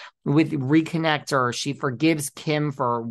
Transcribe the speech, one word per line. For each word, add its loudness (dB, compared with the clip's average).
with, 2
reconnect, 0
or 2
she -4
forgives 0
Kim -2
for -2